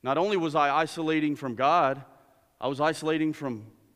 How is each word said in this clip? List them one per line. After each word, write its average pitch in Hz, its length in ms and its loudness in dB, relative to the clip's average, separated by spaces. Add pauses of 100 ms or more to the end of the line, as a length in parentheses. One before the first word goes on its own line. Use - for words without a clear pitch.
Not 135 160 0
only 202 180 2
was 165 180 0
I 147 140 4
isolating 156 680 0
from 127 180 -6
God, 139 500 2 (560)
I 123 80 -2
was 143 140 -2
isolating 156 500 0
from 117 400 -8 (240)